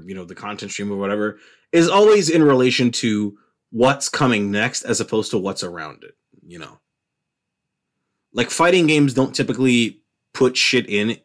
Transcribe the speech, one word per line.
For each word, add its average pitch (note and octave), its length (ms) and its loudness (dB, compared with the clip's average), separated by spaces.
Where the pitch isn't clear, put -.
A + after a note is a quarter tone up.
you F#2+ 80 -14
know, F#2 80 -14
the F2 120 -18
content G#2 360 -14
stream G2+ 200 -8
or G2+ 60 -6
whatever, G#2 400 -4
is E3+ 180 4
always G3+ 400 4
in D#3+ 140 4
relation B2+ 480 2
to G#2 460 -4
what's B2 380 0
coming G#2+ 420 0
next G#2+ 320 -4
as A#2 180 -4
opposed G#2+ 300 -4
to A#2 60 -2
what's G2 260 -6
around E2 400 -14
it, - 120 -20
you E2+ 140 -20
know? - 200 -20
Like, A#2+ 200 -4
fighting E3+ 360 2
games D3 260 4
don't C3+ 220 0
typically B2 680 0
put B2+ 220 2
shit - 340 -2
in G#2 360 -2